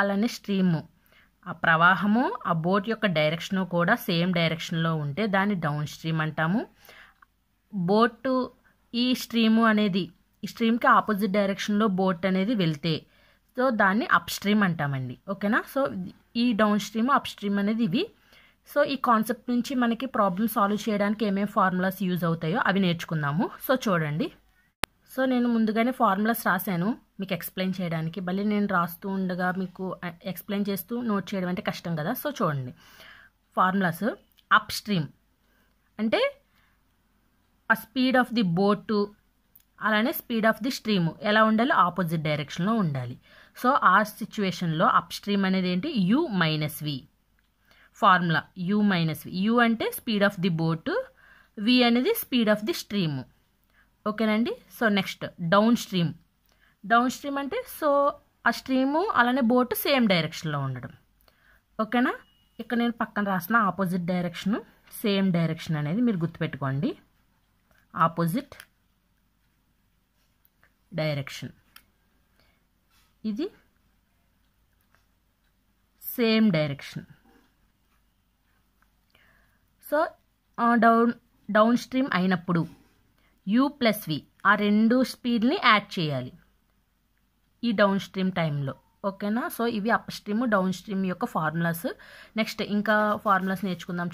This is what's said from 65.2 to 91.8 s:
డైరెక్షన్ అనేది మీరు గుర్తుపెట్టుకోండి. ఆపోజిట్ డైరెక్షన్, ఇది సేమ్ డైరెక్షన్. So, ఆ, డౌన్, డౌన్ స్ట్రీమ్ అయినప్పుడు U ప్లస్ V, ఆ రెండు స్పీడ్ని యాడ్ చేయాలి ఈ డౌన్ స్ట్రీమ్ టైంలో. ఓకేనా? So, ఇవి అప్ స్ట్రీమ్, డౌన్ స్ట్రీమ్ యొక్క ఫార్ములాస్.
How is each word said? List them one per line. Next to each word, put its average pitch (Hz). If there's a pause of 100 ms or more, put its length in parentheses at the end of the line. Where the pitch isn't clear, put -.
డైరెక్షన్ 160
అనేది 170
మీరు 190
గుర్తుపెట్టుకోండి. 147 (1000)
ఆపోజిట్ 170 (2500)
డైరెక్షన్, 143 (1700)
ఇది 220 (2500)
సేమ్ 220 (100)
డైరెక్షన్. 143 (2750)
So, 294 (600)
ఆ, 233 (200)
డౌన్, 233 (360)
డౌన్ 220
స్ట్రీమ్ 269
అయినప్పుడు 180 (840)
U 233 (160)
ప్లస్ 214
V, 147 (240)
ఆ 202 (120)
రెండు 220 (160)
స్పీడ్ని 240 (120)
యాడ్ 208
చేయాలి 135 (1300)
ఈ 233 (100)
డౌన్ 196
స్ట్రీమ్ 185
టైంలో. 143 (360)
ఓకేనా? 208 (140)
So, 240 (140)
ఇవి 208
అప్ -
స్ట్రీమ్, 214 (120)
డౌన్ 185
స్ట్రీమ్ 190
యొక్క 175 (100)
ఫార్ములాస్. 170 (540)